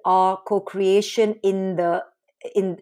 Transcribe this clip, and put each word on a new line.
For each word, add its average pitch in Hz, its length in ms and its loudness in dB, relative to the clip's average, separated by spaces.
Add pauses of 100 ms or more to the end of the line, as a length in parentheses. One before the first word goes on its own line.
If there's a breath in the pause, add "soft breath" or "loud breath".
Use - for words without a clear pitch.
our 185 320 2 (100)
co-creation 202 960 0
in 190 320 0
the, 175 260 0 (540)
in, 190 260 -2